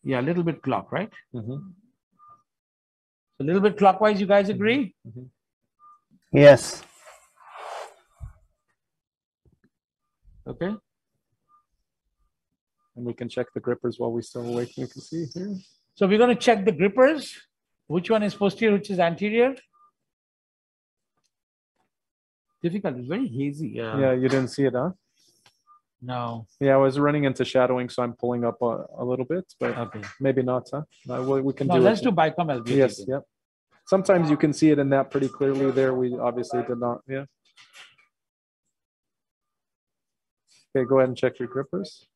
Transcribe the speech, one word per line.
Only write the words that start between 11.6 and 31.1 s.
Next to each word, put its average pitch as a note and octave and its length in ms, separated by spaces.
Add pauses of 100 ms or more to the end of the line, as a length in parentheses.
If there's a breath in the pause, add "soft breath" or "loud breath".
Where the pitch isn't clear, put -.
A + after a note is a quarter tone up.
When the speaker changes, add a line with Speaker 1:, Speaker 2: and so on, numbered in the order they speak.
Speaker 2:
And A#2+ 100
we A#2+ 80
can A#2 160
check B2 240
the C3 60
grippers A#2+ 400
while A#2+ 120
we A#2 100
still A#2+ 260
awake. A#2+ 300
We C3 100
can B2+ 140
see E3 320
here. F#3+ 220 (400)
Speaker 1:
So G3+ 120
we're G#3 120
gonna B3 160
check A3 300
the G#3+ 60
grippers. B3 680 (500)
Which F3 220
one A3 140
is G3+ 100
posterior, G3+ 440
which G3+ 120
is F#3 100
anterior? G#3 560 (3000)
Difficult. E3+ 360
It's B2 100
very G#3+ 200
hazy. C#3 540
Uh, A2+ 180
Speaker 2:
Yeah, C3 140
you B2+ 160
didn't C3 200
see C#3 160
it, B2 80
huh? C#3 180 (1120)
Speaker 1:
No. A#2+ 420 (120)
Speaker 2:
Yeah, C#3 140
I C3+ 40
was C3+ 220
running D3 240
into C3 220
shadowing, B2+ 420
so B2 160
I'm A#2+ 80
pulling A#2+ 320
up A#2 180
a, A#2 240 (120)
a B2 80
little B2 180
bit, E3+ 220 (120)
but A#2+ 200
Speaker 1:
Okay. A2 240 (180)
Speaker 2:
maybe C3+ 240
not, B2 260
huh? C#3 120 (280)
Uh, B2 140